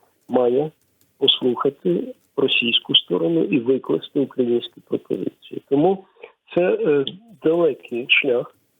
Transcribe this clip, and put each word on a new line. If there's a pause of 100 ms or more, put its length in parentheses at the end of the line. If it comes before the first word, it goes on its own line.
(280)
має (460)
послухати (220)
російську
сторону
і
викласти
українські
пропозиції.
Тому (500)
це,
е, (380)
далекий
шлях. (240)